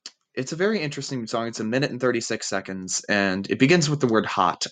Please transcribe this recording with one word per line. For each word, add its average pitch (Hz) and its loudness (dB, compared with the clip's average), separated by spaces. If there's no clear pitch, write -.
it's 131 -6
a 165 -6
very 196 0
interesting 139 -6
song. 117 -4
It's 113 -8
a 113 -4
minute 127 0
and 123 -8
thirty-six 117 0
seconds, 95 -6
and 98 2
it 104 0
begins 151 6
with 147 0
the 131 4
word 110 4
hot. - 0